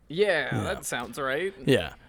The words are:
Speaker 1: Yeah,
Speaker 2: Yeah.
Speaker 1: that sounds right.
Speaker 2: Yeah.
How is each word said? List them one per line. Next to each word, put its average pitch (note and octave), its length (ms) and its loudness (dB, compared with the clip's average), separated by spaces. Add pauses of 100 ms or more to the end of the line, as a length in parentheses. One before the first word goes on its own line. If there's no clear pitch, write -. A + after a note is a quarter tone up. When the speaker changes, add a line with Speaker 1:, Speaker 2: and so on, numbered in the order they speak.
Speaker 1:
Yeah, D#3+ 440 2
Speaker 2:
Yeah. A2+ 120 0
Speaker 1:
that - 200 -2
sounds B2 360 -6
right. D3 340 -2 (100)
Speaker 2:
Yeah. A2 300 2 (160)